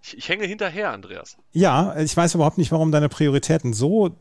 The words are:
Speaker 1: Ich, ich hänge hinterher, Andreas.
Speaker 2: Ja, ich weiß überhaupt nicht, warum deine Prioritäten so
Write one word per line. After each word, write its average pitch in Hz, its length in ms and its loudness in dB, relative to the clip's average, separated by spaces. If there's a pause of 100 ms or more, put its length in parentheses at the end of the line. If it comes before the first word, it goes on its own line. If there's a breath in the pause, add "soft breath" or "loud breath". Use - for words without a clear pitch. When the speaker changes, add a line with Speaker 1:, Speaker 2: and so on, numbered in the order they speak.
Speaker 1:
Ich, - 160 -20
ich - 100 -12
hänge 196 160 -2
hinterher, 196 480 -6
Andreas. 95 460 -16 (140)
Speaker 2:
Ja, 165 440 2
ich 156 180 -2
weiß 170 200 2
überhaupt 156 240 2
nicht, 165 120 0
warum 156 220 2
deine 147 160 2
Prioritäten 143 640 0
so 175 480 2